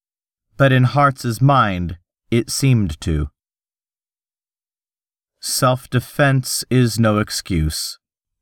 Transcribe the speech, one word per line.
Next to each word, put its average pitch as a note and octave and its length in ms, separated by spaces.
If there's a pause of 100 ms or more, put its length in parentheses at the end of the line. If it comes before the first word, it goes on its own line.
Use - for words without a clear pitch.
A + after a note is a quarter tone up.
(560)
but C3+ 160
in B2+ 120
Hartz's B2+ 580
mind, G#2 560 (320)
it A#2 220
seemed A2+ 500
to. D2+ 300 (2000)
"Self-defense - 1300
is A#2+ 300
no A2 180
excuse," - 800 (440)